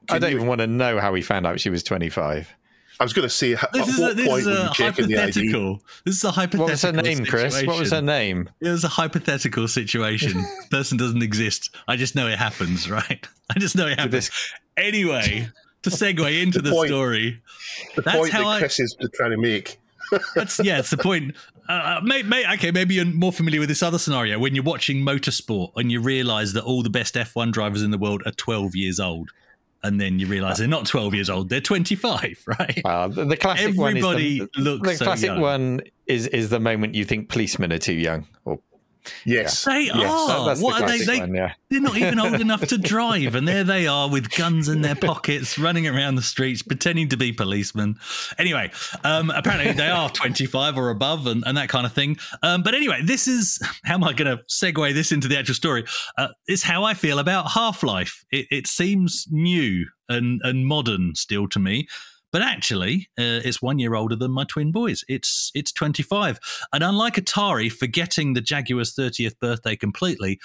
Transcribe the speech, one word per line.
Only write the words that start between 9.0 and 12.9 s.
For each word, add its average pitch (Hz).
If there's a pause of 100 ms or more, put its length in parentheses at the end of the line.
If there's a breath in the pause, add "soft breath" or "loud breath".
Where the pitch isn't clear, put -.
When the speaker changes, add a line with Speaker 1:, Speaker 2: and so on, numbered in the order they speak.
Speaker 3:
situation. 107 (140)
Speaker 1:
<laughs> -
Speaker 3:
Person 135
doesn't 117
exist. 107 (120)
I 123
just 123
know 131
it 107
happens, 90